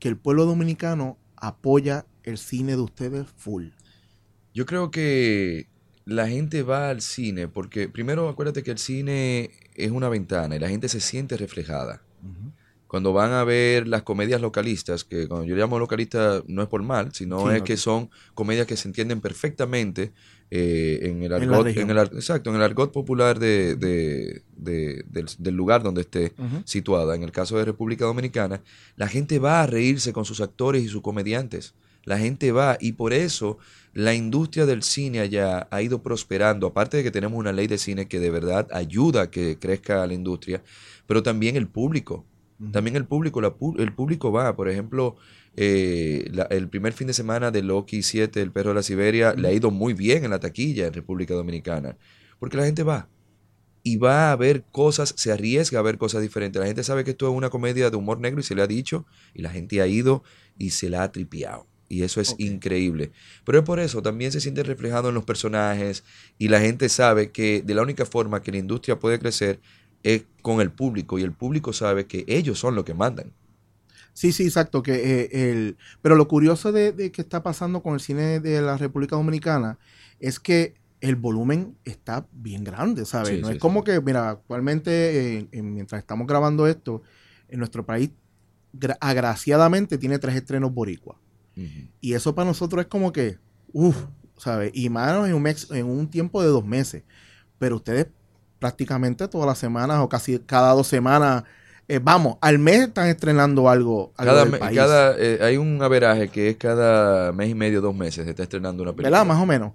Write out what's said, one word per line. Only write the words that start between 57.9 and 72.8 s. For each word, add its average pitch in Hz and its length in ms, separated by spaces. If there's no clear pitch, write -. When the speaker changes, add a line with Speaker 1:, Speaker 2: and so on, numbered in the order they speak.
Speaker 2:
de 110 60
humor 104 240
negro 127 200
y 135 40
se - 120
le 98 60
ha 101 40
dicho, 131 400
y - 80
la 82 80
gente 92 300
ha 92 60
ido 123 380
y 95 120
se 90 200
la 90 140
ha 95 80
tripeado. 65 540
Y 90 140
eso 92 180
es 101 120
Speaker 1:
Ok. 110 80
Speaker 2:
increíble. 92 720
Pero 135 160
es 156 40
por 170 140
eso, 117 240
también 113 300
se 147 80
siente 139 240
reflejado 120 460
en 120 40
los 113 100
personajes, 104 800
y 107 100
la 104 120
gente 120 280
sabe 110 420
que 107 320
de 101 120
la 110 80
única 131 220
forma 107 380
que - 80
la 98 80
industria 107 400
puede 113 220
crecer 104 400
es 110 200
con 113 180
el 92 100
público, 101 480
y 92 40
el 90 100
público 131 400
sabe 98 340
que 95 220
ellos 135 300
son 127 160
los 98 100